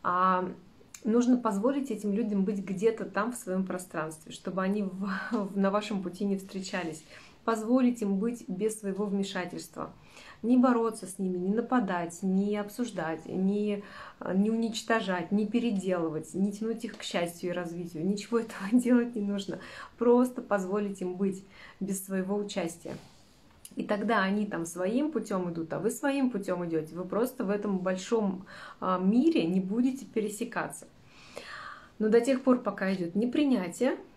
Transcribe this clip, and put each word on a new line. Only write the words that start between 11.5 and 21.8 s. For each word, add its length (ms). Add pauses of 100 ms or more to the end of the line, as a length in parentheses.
нападать, 720
не 340
обсуждать, 720
не, 560 (520)
не 160
уничтожать, 800
не 140
переделывать, 840
не 180
тянуть 340
их 120
к 60
счастью 480
и 20
развитию. 540
Ничего 320
этого 260
<laughs> 80
делать 420
не 80
нужно. 360 (400)
Просто 420
позволить 600
им 120
быть 300 (340)
без 260